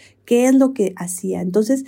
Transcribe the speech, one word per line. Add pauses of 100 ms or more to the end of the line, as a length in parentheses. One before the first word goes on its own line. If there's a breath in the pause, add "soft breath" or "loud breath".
(240 loud breath)
qué
es
lo
que
hacía.
Entonces,